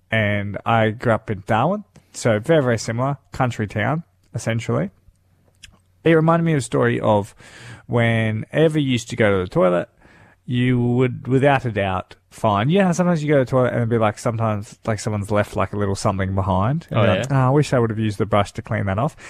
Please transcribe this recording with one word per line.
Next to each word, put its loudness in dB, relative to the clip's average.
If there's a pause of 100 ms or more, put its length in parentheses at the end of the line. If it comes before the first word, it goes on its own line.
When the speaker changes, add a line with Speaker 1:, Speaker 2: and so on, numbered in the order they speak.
Speaker 1:
and -2
I 2
grew -2
up -2
in -8
Darwin. 0 (300)
So 0
very, 2
very 0
similar. -4 (160)
Country -2
town, -4 (300)
essentially. -4 (1120)
It 4
reminded 4
me 2
of 2
a 0
story 0
of 0 (520)
whenever 0
you 0
used -2
to -8
go 2
to -2
the -6
toilet, 0 (560)
you 0
would, 0
without 2
a -2
doubt, -2 (140)
find, 0
you 4
know 4
how 2
sometimes 0
you -2
go 4
to 2
the -10
toilet 2
and -4
it'd -2
be 2
like, 0
sometimes, -4
like, -2
someone's -4
left, 0
like, -2
a -6
little -2
something -2
behind. 0
And 0
Speaker 2:
Oh, 4
Speaker 1:
you're 4
like, -4
Speaker 2:
yeah. 2
Speaker 1:
"Oh, 2
I 2
wish 2
I 2
would 2
have -4
used -2
the 0
brush 0
to -10
clean -6
that -2
off." -2 (140)